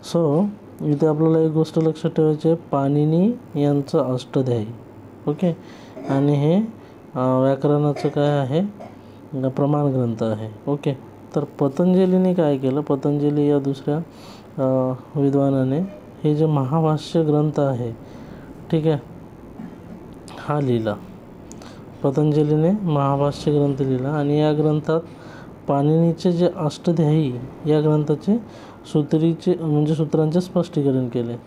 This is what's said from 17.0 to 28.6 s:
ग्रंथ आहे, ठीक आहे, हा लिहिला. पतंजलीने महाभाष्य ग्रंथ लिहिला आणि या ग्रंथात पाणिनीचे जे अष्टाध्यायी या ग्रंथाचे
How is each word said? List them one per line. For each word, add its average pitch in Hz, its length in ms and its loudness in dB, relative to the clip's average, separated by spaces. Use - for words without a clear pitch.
ग्रंथ 151 360 2
आहे, 123 320 0
ठीक 160 160 2
आहे, 151 100 2
हा 147 220 -2
लिहिला. 113 340 0
पतंजलीने 151 680 2
महाभाष्य 143 800 0
ग्रंथ 143 300 2
लिहिला 131 280 0
आणि 147 300 0
या 151 140 4
ग्रंथात 151 480 0
पाणिनीचे 160 640 4
जे 175 240 2
अष्टाध्यायी 156 800 0
या 151 140 4
ग्रंथाचे 151 560 2